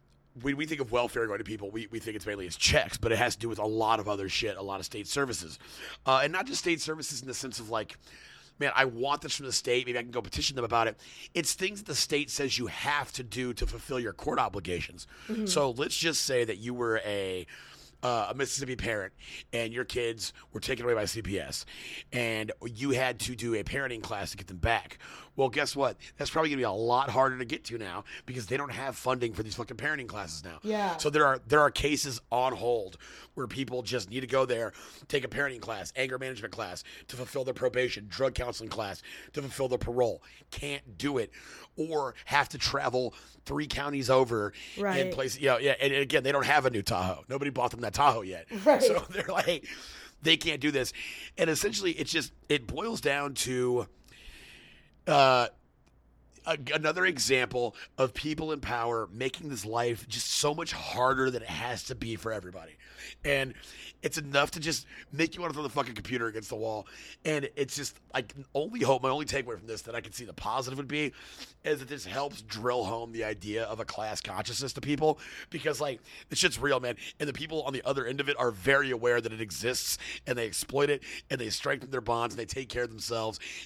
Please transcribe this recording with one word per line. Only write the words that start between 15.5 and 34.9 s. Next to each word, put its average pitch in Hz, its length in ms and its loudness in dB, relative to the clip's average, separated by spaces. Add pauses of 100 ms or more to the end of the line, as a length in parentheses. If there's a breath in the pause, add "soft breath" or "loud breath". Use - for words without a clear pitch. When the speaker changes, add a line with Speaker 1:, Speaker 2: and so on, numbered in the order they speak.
Speaker 1:
let's 131 260 -2
just 160 260 2
say 123 200 4
that 101 140 -2
you 120 160 -6
were 117 320 2
a, 95 400 -2 (580 loud breath)
uh, 117 260 2
a 117 60 -6
Mississippi 131 400 -2
parent 107 380 -2 (400 loud breath)
and 117 200 0
your 123 120 -2
kids 117 480 -2 (200 loud breath)
were 110 60 -8
taken 120 260 -2
away 120 80 4
by 107 120 2
C 110 180 -4
P 95 160 -2
S 69 260 -6 (480 loud breath)
and 113 380 -2 (120)
you 120 280 -2
had 123 300 2
to 123 140 -4
do 117 200 0
a 101 80 0
parenting 127 400 -4
class 104 280 -6
to 104 60 -12
get - 100 -12
them 92 100 -12
back. 113 420 0 (360 loud breath)
Well, 135 140 4
guess 143 260 0
what? 131 220 2 (200 loud breath)
That's - 140 -4
probably 160 180 2
gonna 143 80 0
be 123 60 2
a 107 80 4
lot 120 400 4
harder 131 260 6
to 127 80 -4
get 117 200 -6
to 117 120 -6
now 101 280 -6 (200 loud breath)
because 123 220 -6
they 127 100 0
don't 143 140 -4
have 131 240 -4
funding 123 380 0
for 110 100 -4
these 110 100 -10
fucking 117 240 -6
parenting 143 300 -2
classes 82 360 -8
now. 82 200 -12
Speaker 2:
Yeah. 202 340 0
Speaker 1:
So 151 140 0
there 151 160 8
are, 131 200 4
there 147 120 8
are 147 100 10
cases 143 500 0 (120)
on 127 220 4
hold 104 440 0 (380 loud breath)
where 131 100 -4
people 123 380 -4
just 107 260 -2
need 127 120 -4
to 127 60 -4
go 131 180 4
there, 117 280 0 (340 loud breath)